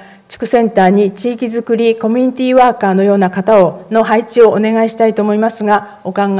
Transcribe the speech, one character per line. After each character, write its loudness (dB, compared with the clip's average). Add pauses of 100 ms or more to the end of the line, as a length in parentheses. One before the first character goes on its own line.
(280)
地 -20
区 -8
セ 2
ン 0
タ 2
ー 4
に 2
地 -6
域 -6
づ -6
く -2
り、 0
コ -4
ミ 0
ュ 0
ニ -4
テ -6
ィ 0
ワ 4
ー -8
カ 0
ー 0
の 2
よ 2
う 2
な 2
方 2
を、 -4
の 2
配 0
置 -2
を 8
お -2
願 0
い -2
し -8
た 2
い 0
と -2
思 -2
い -2
ま 0
す -12
が、 -2
お -8
考 -4 (180)